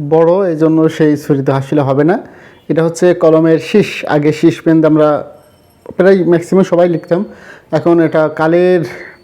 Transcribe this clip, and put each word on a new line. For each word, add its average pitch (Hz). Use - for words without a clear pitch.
বড়, 170
এই 160
জন্য 160
সেই 156
ছুরি 147
তো 139
আসলে 135
হবে 139
না। 185
এটা 160
হচ্ছে 170
কলমের 160
শীষ। -
আগে 151
শীষ 160
পেন 160
আমরা 151
প্রায় 185
ম্যাক্সিমাম 170
সবাই 175
লিখতাম, 170
এখন 170
এটা 156
কালের 170